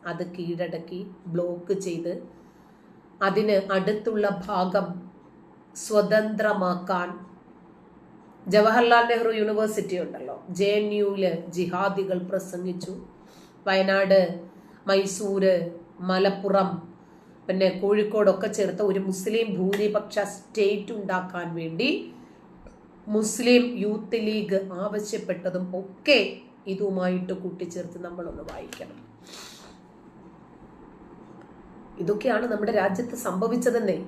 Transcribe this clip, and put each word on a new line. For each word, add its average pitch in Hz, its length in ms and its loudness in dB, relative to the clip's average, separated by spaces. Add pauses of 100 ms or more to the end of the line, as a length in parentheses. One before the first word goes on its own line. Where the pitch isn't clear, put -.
(100)
അത് 175 140 -6 (100)
കീഴടക്കി 170 640 -6 (340)
ബ്ലോക്ക് 175 420 -2 (100)
ചെയ്ത് 170 260 -4 (1160)
അതിന് 202 280 4 (200)
അടുത്തുള്ള 208 500 0 (220)
ഭാഗം 185 400 0 (960)
സ്വതന്ത്രമാക്കാൻ 196 1200 2 (1500)
ജവഹർലാൽ 233 580 6
നെഹ്റു 226 260 2
യൂണിവേഴ്സിറ്റി 214 640 0
ഉണ്ടല്ലോ, - 340 -10 (220)
ജെ 196 100 4 (120)
എൻ 208 80 0 (100)
യുവില് 196 340 2 (240)
ജിഹാദികൾ 185 640 0 (140)
പ്രസംഗിച്ചു. 185 600 -6 (760)
വയനാട്, 190 520 6 (680)
മൈസൂര്, 196 680 2 (540)
മലപ്പുറം, 190 600 2 (800)
പിന്നെ 190 220 2 (120)
കോഴിക്കോടൊക്കെ 208 760 4
ചേർത്ത് 196 340 0
ഒരു 190 160 0
മുസ്ലിം 220 500 -2
ഭൂരിപക്ഷ 202 600 0 (180)
സ്റ്റേറ്റ് 202 640 -2
ഉണ്ടാക്കാൻ 180 500 -4 (100)
വേണ്ടി 165 300 -2 (1300)
മുസ്ലിം 240 500 4 (180)
യൂത്ത് 214 440 -2
ലീഗ് 196 340 0 (240)
ആവശ്യപ്പെട്ടതും 185 840 -4 (140)
ഒക്കെ - 400 2 (540)
ഇതുമായിട്ട് 185 680 -2
കൂട്ടിച്ചേർത്ത് 175 640 -10
നമ്മളൊന്ന് 170 460 -12
വായിക്കണം. - 460 -14 (3000)
ഇതൊക്കെയാണ് 214 500 0
നമ്മുടെ 208 260 -2
രാജ്യത്ത് 190 460 -2
സംഭവിച്ചതെന്നേ. 220 800 0